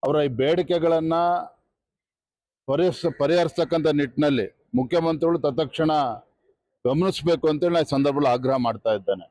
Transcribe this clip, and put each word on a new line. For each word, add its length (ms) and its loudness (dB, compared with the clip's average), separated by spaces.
ಅವರ 200 0
ಈ 40 0
ಬೇಡಿಕೆಗಳನ್ನ 840 0
ಪರಿಹರಿಸ-, 500 0
ಪರಿಹರಿಸ್ತಕ್ಕಂಥ 680 0
ನಿಟ್ಟಿನಲ್ಲಿ 600 0
ಮುಖ್ಯಮಂತ್ರಿಗಳು 680 0
ತತ್ಕ್ಷಣ 460 -2
ಗಮನಿಸಬೇಕು 640 0
ಅಂತೇಳಿ 240 0
ನಾನು 140 2
ಈ 80 -6
ಸಂದರ್ಭದಲ್ಲಿ 400 2
ಆಗ್ರಹ 200 0
ಮಾಡ್ತಾ 320 -2
ಇದ್ದೇನೆ. 320 -4